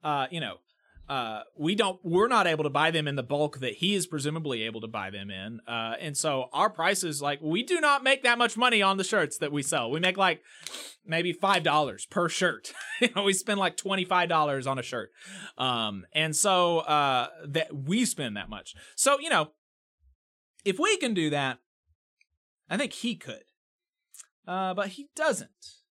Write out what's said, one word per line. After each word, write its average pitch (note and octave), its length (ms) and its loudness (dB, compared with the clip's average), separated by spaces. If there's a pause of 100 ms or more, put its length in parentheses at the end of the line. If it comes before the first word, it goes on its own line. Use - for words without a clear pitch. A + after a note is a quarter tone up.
uh, C#3+ 280 -2
you E3+ 100 -6
know, G2+ 160 -8 (520)
uh, A2+ 340 -4 (140)
we E3 180 0
don't, G3+ 300 0
we're F#3 240 4
not A3 180 4
able D#3 180 2
to D3 60 0
buy D3 200 4
them D#3 180 0
in C#3 80 -2
the C3 60 -2
bulk D3 380 0
that B2 160 -4
he G3 180 2
is F#3 120 0
presumably D3 560 -4
able A2 200 -6
to A2+ 40 -10
buy A2 220 -6
them G2+ 220 -10
in, G2+ 360 -10
uh, A2+ 340 -4
and D3+ 160 -8
so C3+ 360 0
our F#3 180 2
prices, E3 520 0
like, C#3+ 180 -2
we D#3+ 220 0
do E4 180 0
not C#4+ 220 4
make C4+ 200 4
that A#3+ 160 4
much A#3+ 180 2
money A#3 260 4
on F#3+ 140 4
the F#3+ 80 -2
shirts F3 340 0
that D3 140 -2
we D3 100 0
sell. C3+ 280 -2
We D#3 100 -2
make, F#3 180 0
like, F#3 240 2 (640)
maybe F3 260 0
five F#3 300 2
dollars D3 440 2
per F3 240 0
shirt. D#3+ 480 -2
<laughs> - 40 -12 (180)
You A#3+ 140 4
know, G3+ 80 -2
we G3 100 2
spend, G3 280 0
like, F3+ 160 0
twenty-five F#3 520 0
dollars D3 380 2
on C3+ 100 0
a B2+ 60 -6
shirt, A#2 300 -8 (440)
um, A2+ 560 -2
and D#3 220 0
so, F3+ 460 4
uh, C#3+ 480 2 (180)
that D3+ 260 -2
we D#3 320 0
spend A#2+ 320 -4
that G2 120 -6
much. - 260 -12 (220)
So, C#4 240 4
you D#4+ 100 -4
know, E3 220 2 (1120)
if F#3+ 160 0
we G4+ 160 4
can A#3+ 180 -2
do D#3+ 160 0
that, C#3 300 -2 (1080)
I E3+ 80 -4
think C4+ 160 -2
he A3+ 220 -4
could, - 300 -14 (1040)
uh, F#3 260 -4
but G3 140 -2
he C#4 260 -14
doesn't. - 600 -4 (160)